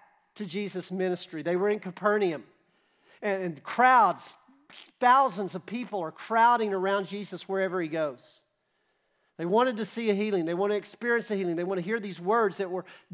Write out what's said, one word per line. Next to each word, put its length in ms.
to 100
Jesus' 460
ministry. 500
They 140
were 140
in 100
Capernaum, 640
and, 220
and 200
crowds, 720
thousands 560
of 100
people 360
are 100
crowding 600
around 360
Jesus 420
wherever 320
he 60
goes. 540
They 80
wanted 320
to 80
see 240
a 40
healing. 320
They 80
want 180
to 40
experience 560
a 40
healing. 200
They 80
want 160
to 60
hear 140
these 200
words 380
that 120
were 160